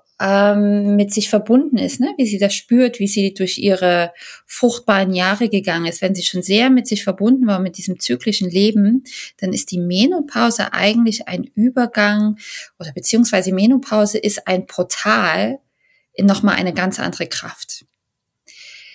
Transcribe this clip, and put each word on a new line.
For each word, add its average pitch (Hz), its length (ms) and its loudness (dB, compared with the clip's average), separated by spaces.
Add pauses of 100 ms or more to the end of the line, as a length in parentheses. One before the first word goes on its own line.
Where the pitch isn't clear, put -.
(180)
ähm, 202 760 2
mit 202 160 2
sich 208 160 -2
verbunden 240 480 2
ist, - 240 -4
ne? 370 160 -2
Wie 277 100 0
sie 208 120 -2
das 202 160 0
spürt, 240 460 0
wie 202 60 0
sie 196 280 -2
durch 185 240 -4
ihre 175 560 0 (320)
fruchtbaren 196 680 0
Jahre 190 380 0
gegangen 185 340 -2
ist. 170 160 -6
Wenn 190 140 -2
sie 180 80 -6
schon 180 200 -4
sehr 220 280 2
mit 247 160 4
sich 208 180 -4
verbunden 226 420 0
war, 202 120 0
mit 185 180 -6
diesem - 240 -8
zyklischen 214 500 -4
Leben, 208 540 2 (360)
dann 185 120 -4
ist - 200 -4
die 185 60 -4
Menopause 233 960 0
eigentlich 220 560 0
ein 180 160 -6 (100)
Übergang 214 840 0 (420)
oder 160 120 -12
beziehungsweise 220 600 0
Menopause 214 640 2
ist - 320 -4
ein 185 180 -2
Portal 202 920 -2 (560)
in 202 100 0
noch 202 180 2
mal 202 120 2
eine 185 180 -2
ganz 190 260 -4
andere 175 280 -6
Kraft. - 580 -12 (1120)